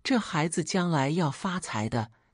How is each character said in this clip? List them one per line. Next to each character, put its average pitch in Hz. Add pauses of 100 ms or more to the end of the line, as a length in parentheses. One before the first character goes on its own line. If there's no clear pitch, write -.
：“这 269
孩 175
子 165
将 175
来 143
要 165
发 180
财 110
的。” 113 (220)